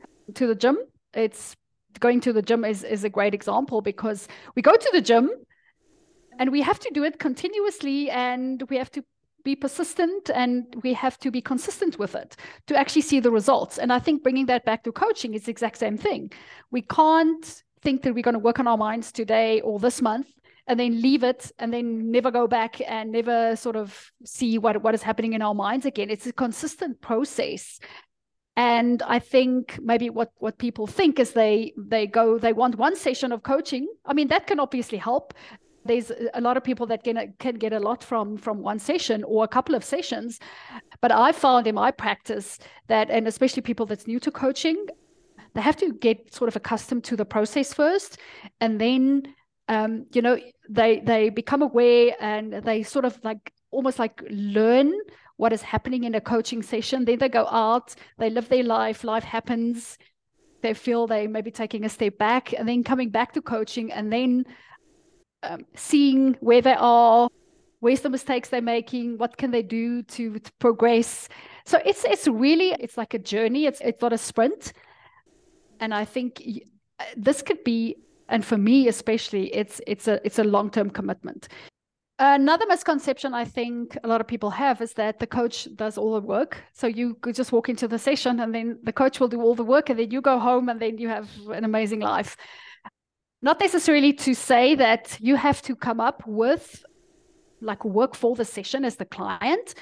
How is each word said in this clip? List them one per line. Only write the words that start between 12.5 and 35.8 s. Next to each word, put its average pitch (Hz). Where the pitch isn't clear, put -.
to 294
actually 277
see 277
the 240
results. 220
And 247
I 247
think 302
bringing 262
that 240
back 226
to 233
coaching 359
is 214
the 233
exact 226
same 214
thing. 339
We 247
can't 320
think 269
that 247
we're 240
gonna 240
work 233
on 262
our 233
minds 214
today 220
or 214
this 247
month 233
and 247
then 233
leave 262
it 254
and 233
then 226
never 240
go 240
back 226
and 220
never 226
sort 226
of 208
see 226
what, 214
what 220
is 214
happening 226
in 220
our 214
minds 214
again. 208
It's 214
a 240
consistent 262
process. -
And 240
I 240
think 254
maybe 233
what, 226
what 220
people 226
think 311
is 233
they, 220
they 214
go, 226
they 233
want 226
one 285
session 254
of 220
coaching. 277
I 285
mean, 285
that 311
can 294
obviously 247
help. 226